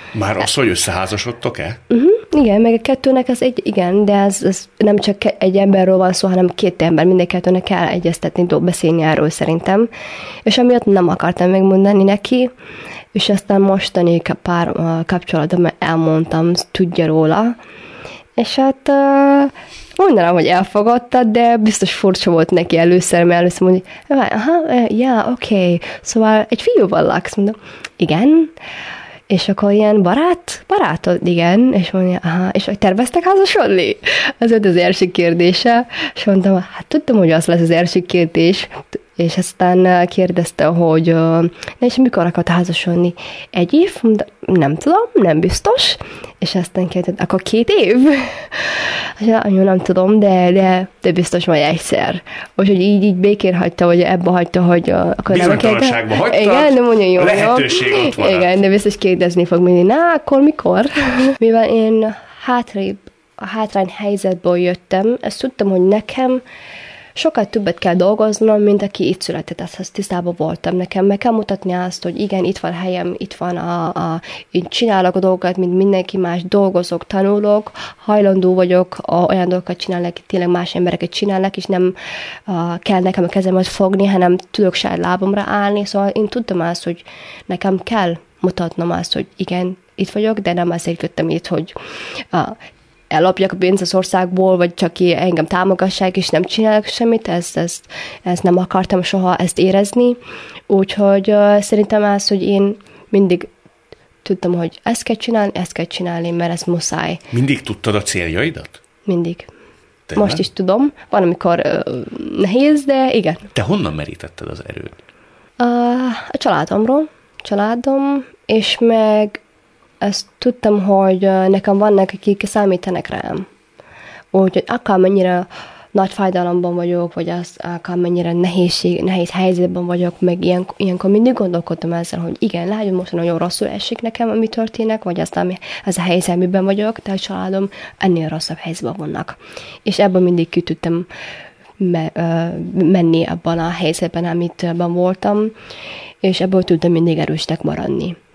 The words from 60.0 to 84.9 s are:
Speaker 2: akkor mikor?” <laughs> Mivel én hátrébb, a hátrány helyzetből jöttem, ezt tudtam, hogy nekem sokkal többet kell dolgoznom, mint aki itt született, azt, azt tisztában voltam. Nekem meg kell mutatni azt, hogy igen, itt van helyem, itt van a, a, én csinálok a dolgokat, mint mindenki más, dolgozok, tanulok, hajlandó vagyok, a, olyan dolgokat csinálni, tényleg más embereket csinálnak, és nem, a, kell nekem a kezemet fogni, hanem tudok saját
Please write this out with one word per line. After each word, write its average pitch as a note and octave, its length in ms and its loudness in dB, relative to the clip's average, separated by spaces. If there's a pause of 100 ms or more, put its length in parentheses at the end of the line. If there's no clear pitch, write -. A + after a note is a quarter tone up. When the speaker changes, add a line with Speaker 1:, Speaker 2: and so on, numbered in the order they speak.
Speaker 2:
akkor C#4 260 2
mikor?” B3 440 2 (300)
<laughs> C4 240 2
Mivel A3+ 300 4
én A3 480 2 (280)
hátrébb, G3+ 520 -4 (380)
a - 120 -14
hátrány G3+ 500 -4
helyzetből F#3+ 600 -2
jöttem, F#3 640 -2
ezt - 200 -8
tudtam, G#3+ 300 -2
hogy F#3 180 2
nekem B3+ 540 0 (720)
sokkal C#4 300 0
többet G3 320 -4
kell F3+ 160 0
dolgoznom, G#3+ 640 2
mint G#3 220 4
aki G3+ 260 -4
itt F3+ 120 -4
született, - 400 -10
azt, - 180 -12
azt F#3 140 -12
tisztában F3 440 -6
voltam. E3 400 -4
Nekem F#3 300 -2
meg G3+ 120 2
kell A#3 140 0
mutatni G#3 400 -4
azt, F3+ 300 -6
hogy F3 180 -6
igen, G3 240 -2
itt F#3 140 -2
van E3+ 140 -6
helyem, F3+ 460 -6
itt - 160 -12
van F3 220 -6
a, F3 300 -4
a, E3 340 -4 (300)
én F3 180 -2
csinálok F#3+ 460 0
a F#3+ 40 0
dolgokat, F#3 380 0
mint F3+ 180 -2
mindenki F#3+ 420 0
más, F3 280 -4
dolgozok, F#3 640 0
tanulok, G#3 640 0 (260)
hajlandó F#3+ 580 2
vagyok, F3+ 460 2
a, - 160 -4
olyan F3+ 320 0
dolgokat F3+ 280 -4
csinálni, F3 360 -6 (140)
tényleg F3 220 -2
más F3 260 -2
embereket F3 360 -2
csinálnak, G3 460 -2
és F#3 80 -10
nem, F#3 300 0 (500)
a, E3+ 340 -4
kell F#3+ 220 0
nekem F#3 240 0
a F3 40 -2
kezemet F#3 380 0
fogni, G3 400 0
hanem F#3 300 2 (140)
tudok F#3+ 240 0
saját - 240 -4